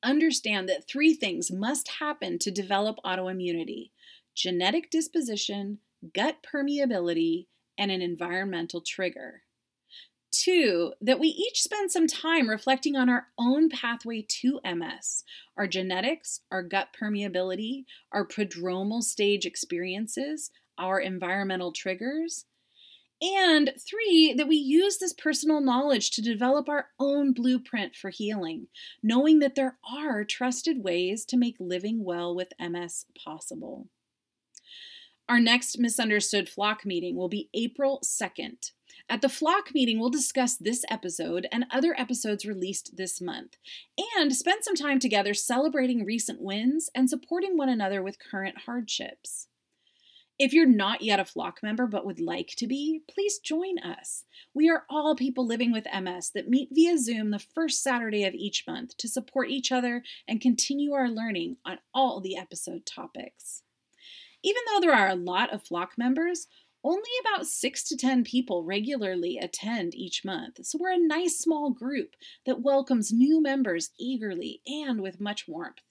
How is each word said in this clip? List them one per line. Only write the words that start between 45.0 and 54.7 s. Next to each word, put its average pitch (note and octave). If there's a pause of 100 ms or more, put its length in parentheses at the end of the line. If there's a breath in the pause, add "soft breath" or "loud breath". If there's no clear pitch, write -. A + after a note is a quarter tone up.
celebrating B3+
recent A3
wins A3
and C4
supporting F4+
one C#4
another G3+
with G3
current F#3+
hardships. - (880 soft breath)
If C4+
you're D#4+
not G#3+
yet G#3
a F#3+
Flock -
member A3
but G#3
would F3
like E3+
to A#3+
be, D4
please G4+
join F4
us. - (300 loud breath)
We D#4